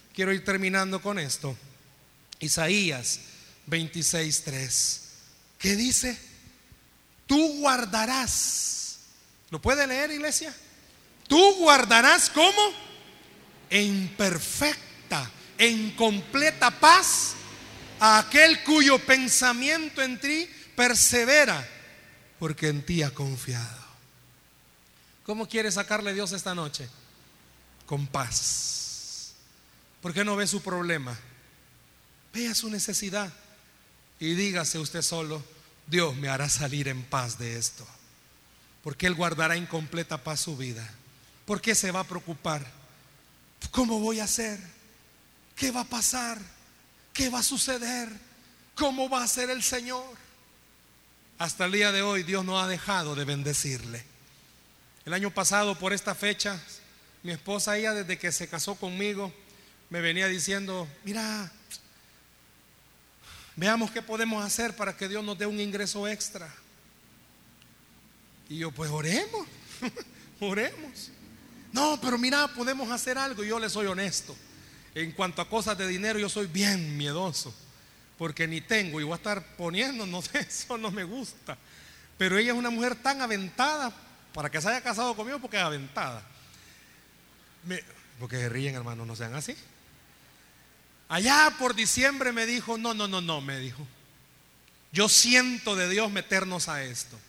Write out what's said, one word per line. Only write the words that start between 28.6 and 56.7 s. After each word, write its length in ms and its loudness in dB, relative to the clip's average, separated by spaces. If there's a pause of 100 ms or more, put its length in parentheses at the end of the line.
¿Por 120 -6
qué 120 0
no 100 0
ve 120 0
su 140 -2
problema? 560 -4 (1160)
Vea 220 -4
su 140 -2
necesidad 640 -4 (880)
y 140 -2
dígase 460 0
usted 220 -6
solo: 420 -4 (440)
"Dios 280 2
me 140 -6
hará 200 -2
salir 380 -2
en 160 -6
paz 340 -4
de 200 -8
esto", 280 -6 (960)
porque 220 -6
Él 80 2
guardará 420 2
en 120 -4
completa 560 -6
paz 160 -4
su 180 -6
vida. 320 -10 (560)
¿Por 160 -4
qué 140 0
se 160 0
va 100 -2
a 60 -8
preocupar? 580 -6 (1040)
¿Cómo 300 0
voy 200 -2
a 40 -4
hacer? 360 -4 (960)
¿Qué 140 0
va 120 -2
a 40 -8
pasar? 540 -2 (760)
¿Qué 160 0
va 100 -2
a 40 0
suceder? 640 -2 (640)
¿Cómo 340 0
va 160 -2
a 40 -2
ser 220 -2
el 120 -4
Señor? 440 -2 (1300)
Hasta 280 -2
el 80 -2
día 180 4
de 100 0
hoy 220 0
Dios 200 -2
no 160 -2
ha 80 0
dejado 480 -4
de 100 -4
bendecirle. 840 -6 (920)
El 80 -6
año 180 -4
pasado 460 2
por 160 -2
esta 200 -4
fecha, 460 -4 (640)